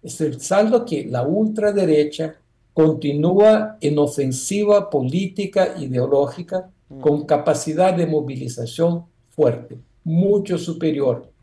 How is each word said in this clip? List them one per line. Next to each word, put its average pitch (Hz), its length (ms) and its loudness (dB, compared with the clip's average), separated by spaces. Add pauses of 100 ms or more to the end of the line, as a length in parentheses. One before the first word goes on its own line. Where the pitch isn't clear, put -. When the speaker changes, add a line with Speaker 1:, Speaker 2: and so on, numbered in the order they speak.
Speaker 1:
Es - 180 -10
el 147 180 -4
saldo 220 460 2
que 151 200 -4
la 123 180 -4
ultraderecha 175 1120 0 (380)
continúa 160 1080 4
en 147 160 0
ofensiva 196 920 0
política 185 920 -2
ideológica 143 880 -2 (200)
Speaker 2:
Mm. 139 100 -18
Speaker 1:
con 147 260 0
capacidad 156 680 0
de 170 120 0
movilización 143 1000 -4 (260)
fuerte, - 480 0 (240)
mucho 190 540 2
superior 156 760 -2 (100)